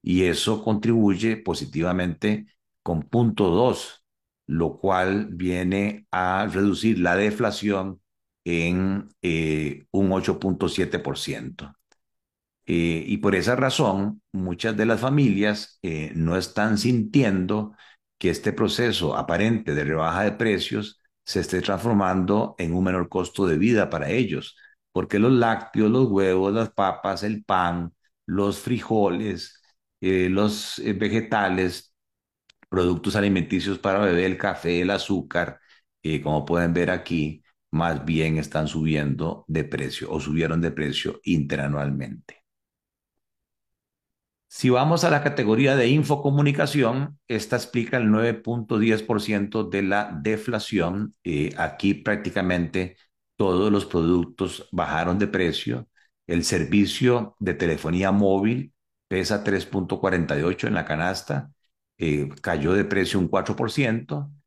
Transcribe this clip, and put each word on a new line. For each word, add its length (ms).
Y 220
eso 400
contribuye 720
positivamente 1080
con 220
punto 440
dos, 560
lo 320
cual 520
viene 800
a 420
reducir 460
la 180
deflación 840
en, 640
eh, 720
un 200
ocho 260
punto 300
siete 300
por 180
ciento. 580
Eh, 400
y 120
por 160
esa 220
razón, 680
muchas 440
de 100
las 140
familias, 800
eh, 320
no 220
están 400
sintiendo 960
que 120
este 220
proceso 640
aparente 580
de 100
rebaja 400
de 80
precios 680
se 160
esté 220
transformando 960
en 160
un 100
menor 240
costo 380
de 100
vida 320
para 220
ellos, 460
porque 260
los 140
lácteos, 580
los 180
huevos, 440
las 180
papas, 520
el 220
pan, 500
los 340
frijoles, 1000
eh, 300
los, 480
eh, 160
vegetales, 1000
productos 460
alimenticios 640
para 220
bebé, 260
el 120
café, 420
el 100
azúcar, 680
eh, 200
como 220
pueden 280
ver 180
aquí, 520
más 340
bien 340
están 300
subiendo 800
de 160
precio 460
o 80
subieron 420
de 100
precio 540
interanualmente. 1160
Si 240
vamos 320
a 80
la 140
categoría 500
de 140
infocomunicación, 1400
esta 300
explica 400
el 120
nueve 260
punto 440
diez 240
por 180
ciento 440
de 180
la 400
deflación. 1000
Eh, 340
aquí 360
prácticamente 1040
todos 380
los 120
productos 840
bajaron 480
de 80
precio. 600
El 160
servicio 960
de 140
telefonía 580
móvil 600
pesa 340
tres 240
punto 340
cuarenta 380
y 40
ocho 260
en 60
la 100
canasta, 680
eh, 300
cayó 340
de 100
precio 340
un 80
cuatro 300
por 160
ciento 580